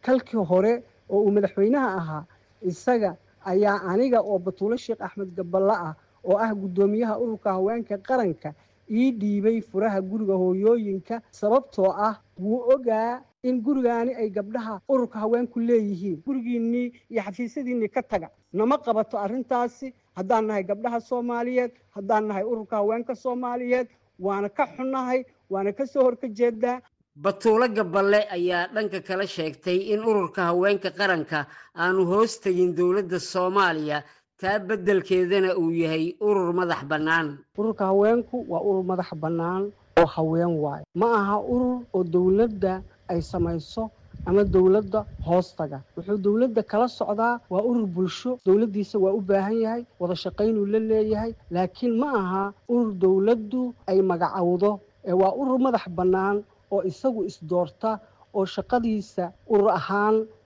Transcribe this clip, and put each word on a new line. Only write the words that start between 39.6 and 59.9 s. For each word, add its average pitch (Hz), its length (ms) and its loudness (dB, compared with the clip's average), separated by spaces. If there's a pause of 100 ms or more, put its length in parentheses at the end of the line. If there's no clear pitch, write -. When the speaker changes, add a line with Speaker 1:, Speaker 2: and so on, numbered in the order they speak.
Speaker 1:
oo 170 60 6
haween 165 520 0
waaye. 147 260 -4 (100)
Ma 190 120 2 (140)
aha 202 200 0
urur 247 420 -2 (100)
oo 185 120 0
dowladda 190 800 2 (260)
ay 175 140 -2
samayso 170 680 -4 (360)
ama 196 180 4
dowladda 196 600 4 (200)
hoos 175 300 0
taga. 147 260 -8 (140)
Wuxuu 196 220 -4
dowladda 214 440 2
kala 220 260 0
socdaa 226 520 -2 (100)
waa 190 120 2
urur 240 240 2
bulsho, 185 600 -4
dowladdiisa 202 520 2
waa 190 140 4
u 220 80 0
baahan 196 380 0
yahay, 226 260 -2 (140)
wada 180 160 -2
shaqaynuu 208 520 0
la 214 120 0
leeyahay, 220 560 0 (160)
laakiin 185 480 0
ma 285 160 0
aha 196 380 -2 (160)
urur 240 260 2
dowladdu 214 800 2 (120)
ay 190 160 4
magacowdo, 180 800 0 (240)
ee 185 80 -2
waa 190 220 4
urur 262 240 0
madax 240 300 0
bannaan 190 560 0 (260)
oo 196 140 0
isagu 220 400 -2
isdoorta 180 760 -4 (360)
oo 196 100 0
shaqadiisa 202 880 -4 (160)
urur 208 240 4
ahaan 208 540 0 (200)